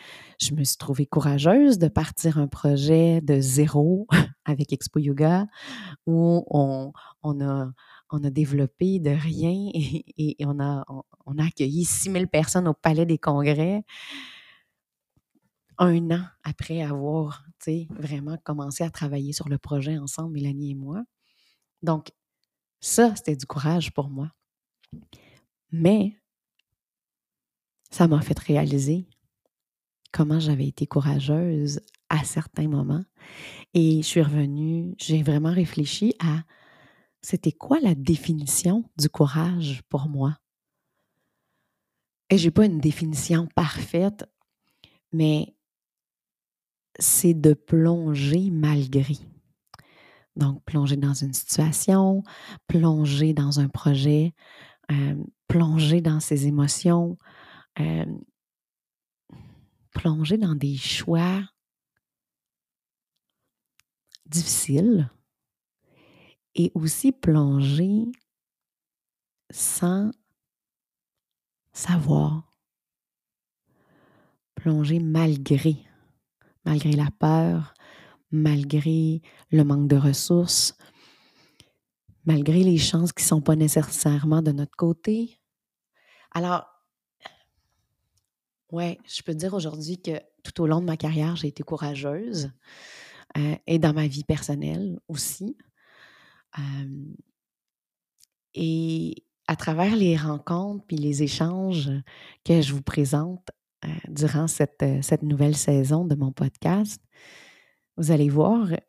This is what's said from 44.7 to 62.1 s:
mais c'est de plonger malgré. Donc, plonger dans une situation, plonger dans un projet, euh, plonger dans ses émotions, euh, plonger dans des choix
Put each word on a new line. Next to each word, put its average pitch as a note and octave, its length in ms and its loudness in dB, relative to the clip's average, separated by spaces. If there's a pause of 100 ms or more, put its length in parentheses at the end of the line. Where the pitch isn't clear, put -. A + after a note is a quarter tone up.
mais D#3 440 0 (1400)
c'est - 340 4
de D3+ 200 6
plonger D#3+ 960 0
malgré. C#3+ 640 0 (1200)
Donc, C#3+ 280 0
plonger C#3+ 340 0
dans C#3 160 0
une C3+ 200 -4
situation, F#3+ 880 2 (440)
plonger D#3 680 2
dans C#3+ 260 0
un C#3 80 2
projet, D3 680 2 (580)
euh, C#3+ 240 0 (320)
plonger D#3+ 540 4
dans D#3 180 2
ses C#3+ 280 0
émotions, E3+ 680 2 (640)
euh, D#3 260 -2 (1900)
plonger D#3 460 0
dans F3+ 180 0
des C#3 220 -2
choix F3 640 -2 (2750)